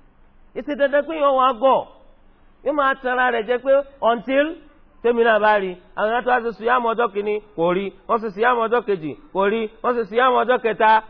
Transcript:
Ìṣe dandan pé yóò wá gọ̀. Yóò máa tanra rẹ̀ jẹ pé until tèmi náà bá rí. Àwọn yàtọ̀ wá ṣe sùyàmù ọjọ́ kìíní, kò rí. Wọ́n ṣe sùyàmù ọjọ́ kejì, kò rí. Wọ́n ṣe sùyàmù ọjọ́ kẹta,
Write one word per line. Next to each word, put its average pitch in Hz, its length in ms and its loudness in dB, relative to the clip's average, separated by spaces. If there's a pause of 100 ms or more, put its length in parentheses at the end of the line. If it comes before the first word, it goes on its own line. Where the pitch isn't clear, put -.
(540)
Ìṣe 285 220 -8
dandan 277 280 2
pé 320 120 -8
yóò 285 200 2
wá 262 160 4
gọ̀. 233 340 2 (800)
Yóò 269 100 -2
máa 269 200 0
tanra 254 360 -2
rẹ̀ 233 160 -2
jẹ 247 120 -2
pé 262 140 0 (260)
until 247 480 0 (580)
tèmi 233 200 2
náà 220 140 4
bá 214 200 4
rí. 190 140 -4 (200)
Àwọn 214 200 -2
yàtọ̀ 247 180 -2
wá 247 100 2
ṣe 233 120 -6
sùyàmù 233 360 -2
ọjọ́ 226 220 0
kìíní, 208 240 -4 (180)
kò 170 200 0
rí. 196 140 -2 (180)
Wọ́n 233 160 -2
ṣe 226 100 -6
sùyàmù 233 300 0
ọjọ́ 226 240 0
kejì, 160 280 -4 (180)
kò 190 180 -2
rí. 226 120 -2 (180)
Wọ́n 240 160 -2
ṣe 233 100 -2
sùyàmù 240 320 2
ọjọ́ 233 240 2
kẹta, 220 500 2